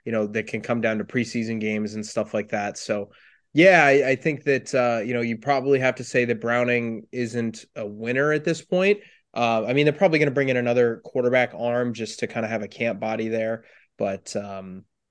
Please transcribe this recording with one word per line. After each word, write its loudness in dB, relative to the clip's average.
you -6
know, 0
that -4
can -6
come -2
down 0
to -4
preseason -2
games -4
and -8
stuff -4
like -4
that. -4
So, -6
yeah, 8
I, 6
I 2
think -2
that, 0
uh, 2
you -4
know, 0
you -2
probably 2
have 0
to -10
say 2
that -2
Browning 0
isn't -6
a -8
winner -2
at -2
this -2
point. 0
Uh, 0
I 0
mean, 4
they're 4
probably 4
gonna 2
bring 0
in 0
another 2
quarterback 0
arm -2
just -8
to -4
kinda -6
have -4
a -8
camp -4
body -4
there. -4
But, -6
um, -10